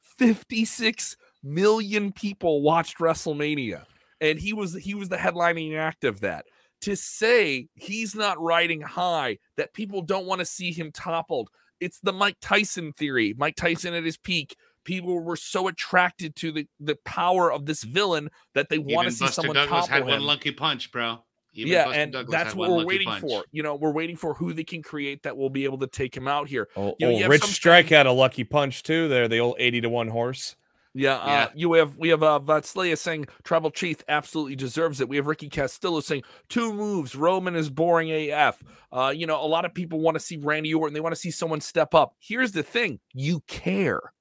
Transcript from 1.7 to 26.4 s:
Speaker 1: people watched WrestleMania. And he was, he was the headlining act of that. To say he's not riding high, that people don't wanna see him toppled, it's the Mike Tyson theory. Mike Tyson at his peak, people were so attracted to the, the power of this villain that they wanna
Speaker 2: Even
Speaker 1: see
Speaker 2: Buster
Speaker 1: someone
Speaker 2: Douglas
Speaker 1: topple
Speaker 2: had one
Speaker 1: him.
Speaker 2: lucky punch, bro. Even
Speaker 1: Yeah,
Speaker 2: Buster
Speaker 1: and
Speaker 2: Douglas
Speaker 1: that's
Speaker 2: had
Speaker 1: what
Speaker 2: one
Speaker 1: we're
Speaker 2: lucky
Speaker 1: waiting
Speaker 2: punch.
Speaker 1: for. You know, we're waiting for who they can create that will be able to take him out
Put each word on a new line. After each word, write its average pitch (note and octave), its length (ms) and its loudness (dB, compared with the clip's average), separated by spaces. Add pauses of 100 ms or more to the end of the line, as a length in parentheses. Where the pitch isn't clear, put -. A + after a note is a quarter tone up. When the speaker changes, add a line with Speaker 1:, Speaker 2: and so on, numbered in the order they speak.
Speaker 1:
people F3+ 480 0
watched D#3+ 380 2
WrestleMania. D3 840 -2 (360)
And D#3 180 2
he F#3+ 140 -6
was, G3 220 -4
he F#3+ 180 -8
was G3+ 160 -8
the F3+ 80 -4
headlining E3+ 640 0
act D#3 260 -6
of G#2 160 0
that. F2+ 240 -4 (380)
To G3+ 140 -2
say F#3+ 800 2
he's G#3 400 -8
not G3+ 240 -2
riding E3 440 2
high, D3+ 560 -2 (180)
that D3 160 -4
people G3 300 -6
don't F#3 240 -2
wanna F#3 180 -2
see F3 280 -4
him D#3+ 200 -8
toppled, D#3+ 560 -4 (300)
it's F3 220 -6
the F#3+ 120 0
Mike G3 300 0
Tyson F#3+ 500 0
theory. B2 460 0
Mike D3+ 180 0
Tyson E3+ 380 -2
at E3+ 100 -4
his D#3+ 140 -4
peak, E3 360 -4 (300)
people F3+ 360 -4
were E3+ 160 -6
so F#3 320 -2
attracted F3 680 0
to E3 160 -4
the, D3+ 140 -4 (120)
the D3 180 -2 (100)
power F3+ 440 2
of D3 140 -4
this D3 200 -4
villain D#3 440 0 (260)
that C#3 140 0
they D#3 100 0
wanna D3+ 300 2
Speaker 2:
Even B2 40 -2
Speaker 1:
see A#2 120 0
Speaker 2:
Buster C3+ 100 2
Speaker 1:
someone D3 200 -2
Speaker 2:
Douglas F3 320 4
Speaker 1:
topple C3+ 80 -2
Speaker 2:
had C#3 100 4
one C3+ 140 0
Speaker 1:
him. C#3+ 80 -4
Speaker 2:
lucky D3 240 -2
punch, C#3 420 -4
bro. A#2 280 -4 (320)
Even B2+ 200 -2
Speaker 1:
Yeah, E3 140 6
Speaker 2:
Buster D3 140 0
Speaker 1:
and D3 120 -2
Speaker 2:
Douglas B2+ 200 -8
Speaker 1:
that's E3 180 0
Speaker 2:
had F#3+ 80 -6
Speaker 1:
what G#3+ 100 0
Speaker 2:
one - 20 2
Speaker 1:
we're F3 140 4
Speaker 2:
lucky - 20 -2
Speaker 1:
waiting F#3+ 220 0
Speaker 2:
punch. G3 140 -4
Speaker 1:
for. A2+ 280 -2
You D3+ 140 -6
know, D3+ 100 -2
we're D3 180 0
waiting E3 240 -4
for D#3 180 -4
who E3+ 180 -4
they D#3+ 120 -6
can E3 180 -10
create C#3+ 420 -8
that B2+ 120 -6
will C3+ 140 -2
be C3+ 140 -4
able C3+ 140 -2
to C3 100 -2
take - 280 -6
him C3 120 -6
out C#3+ 200 0